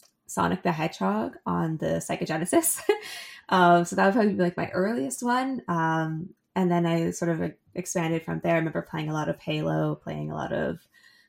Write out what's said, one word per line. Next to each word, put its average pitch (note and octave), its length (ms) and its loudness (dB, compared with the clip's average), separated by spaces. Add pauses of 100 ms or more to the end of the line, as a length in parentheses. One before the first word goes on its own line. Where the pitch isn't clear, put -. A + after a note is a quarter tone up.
(280)
Sonic F3+ 340 0
the F3 100 0
Hedgehog G3 720 -2
on E3+ 340 0
the E3 300 -2
Sega - 200 -4
Genesis. E3+ 600 0
<laughs> G4+ 40 2 (580)
Um, F3 340 8
so F#3 140 -4
that F#3+ 80 4
would G3 80 6
probably G#3 200 4
be, F#3+ 100 2
like, F3 120 2
my - 140 -4
earliest A#3+ 540 -2
one. B3+ 440 0
Um, D#3+ 600 0 (260)
and F3+ 160 2
then E3+ 140 4
I E3 260 2
sort E3+ 200 -2
of, E3 100 -2
like, F3 180 -6 (160)
expanded E3 480 -2
from E3 160 -6
there. E3+ 140 2
I E3 60 4
remember D#3+ 220 -2
playing D#3 280 -6
a D#3 40 -4
lot D3+ 140 -2
of D#3 140 -6
Halo, D#3 540 0
playing D#2 360 -8
a D3+ 40 -6
lot - 180 -6
of, D#3 340 -4 (420)